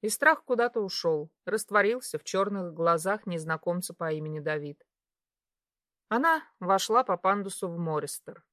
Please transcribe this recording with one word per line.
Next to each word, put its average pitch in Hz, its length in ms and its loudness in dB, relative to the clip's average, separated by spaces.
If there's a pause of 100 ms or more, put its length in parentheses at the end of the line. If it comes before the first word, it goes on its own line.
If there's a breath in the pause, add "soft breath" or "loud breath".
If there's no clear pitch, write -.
И 208 80 -2
страх 294 360 4
куда-то 240 360 2
ушел, 160 500 -2 (160)
растворился 208 720 0
в - 60 -10
черных 196 500 -2
глазах 170 520 2
незнакомца 170 680 -4
по 160 180 -4
имени 156 280 -6
Давид. 147 440 -6 (1200)
Она 311 340 2 (160)
вошла 190 460 2
по 220 120 0
пандусу 190 520 -2
в 170 100 -6
Мористер. 156 720 -6